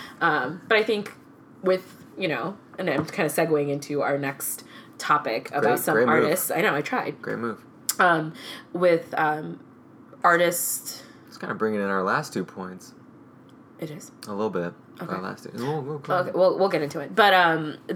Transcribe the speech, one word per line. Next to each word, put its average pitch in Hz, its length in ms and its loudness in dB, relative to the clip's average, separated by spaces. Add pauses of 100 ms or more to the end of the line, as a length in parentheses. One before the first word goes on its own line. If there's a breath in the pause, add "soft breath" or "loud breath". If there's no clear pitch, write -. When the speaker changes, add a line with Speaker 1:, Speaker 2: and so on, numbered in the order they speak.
(200 loud breath)
Speaker 1:
Um, 151 480 0
but 226 100 6
I 214 60 4
think 208 280 -2 (500)
with, 185 340 0 (220)
you 185 100 -2
know, 147 280 -4 (220)
and 185 120 -2
I'm 151 160 0
kinda 160 240 -2
segueing 151 400 2
into 143 320 -2
our 143 160 0
next - 440 -6 (360 loud breath)
topic 135 520 0
about - 120 -2
Speaker 2:
Great, 120 180 4
Speaker 1:
some 160 140 0
Speaker 2:
great 123 120 6
move. 156 180 6
Speaker 1:
artists. - 280 0
I 156 80 0
know, 180 160 2
I 147 40 0
tried. - 420 -4
Speaker 2:
Great 107 160 -6
move. 113 200 -4 (420)
Speaker 1:
Um, 160 320 4 (400 loud breath)
with, 175 440 2
um, 156 420 -2 (640)
artists - 800 0 (260 loud breath)
Speaker 2:
It's - 100 -20
kinda - 160 -8
bringing 107 260 0
in 98 60 0
our 98 160 0
last 123 300 -2
two 95 120 -2
points. 92 500 -14 (840)
Speaker 1:
It 160 120 -10
is? - 200 -16 (180)
Speaker 2:
A - 40 -10
little 104 180 -2
bit. 87 220 -4 (300)
Speaker 1:
Okay. 85 120 -8
Speaker 2:
Our 92 60 -6
last 98 240 -10
two. - 100 -12
We'll, 139 280 -4
we'll, 143 260 -10
Speaker 1:
Okay, 180 260 0
we'll, 175 240 4
we'll 196 100 4
get 196 140 0
into 147 180 -6
it. 143 140 -10
But, 202 200 6
um, 160 420 4 (200)